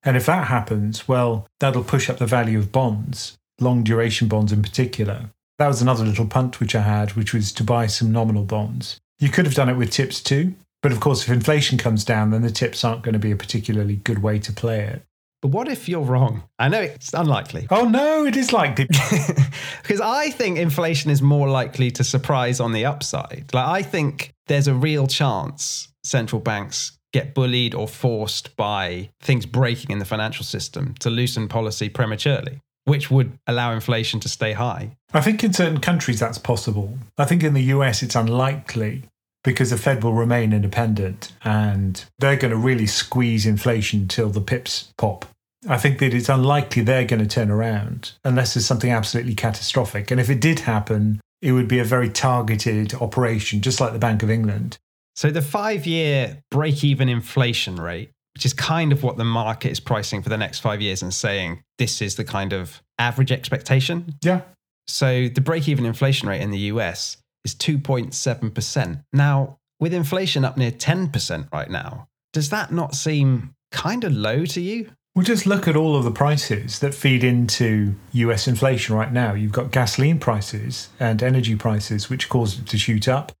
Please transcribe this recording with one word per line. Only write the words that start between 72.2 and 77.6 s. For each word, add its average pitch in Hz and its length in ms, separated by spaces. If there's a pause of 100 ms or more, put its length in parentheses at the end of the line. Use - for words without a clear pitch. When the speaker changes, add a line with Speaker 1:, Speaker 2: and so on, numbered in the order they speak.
Speaker 2:
does 151 160
that 208 240
not 160 200
seem 139 600 (180)
kind 233 320
of 180 100
low 113 340
to - 120
you? 208 320 (240)
Speaker 1:
Well, 185 80
just 220 220
look 196 200
at 151 120
all 156 180
of 135 80
the 117 80
prices 123 680
that 139 140
feed 127 300
into 113 720 (160)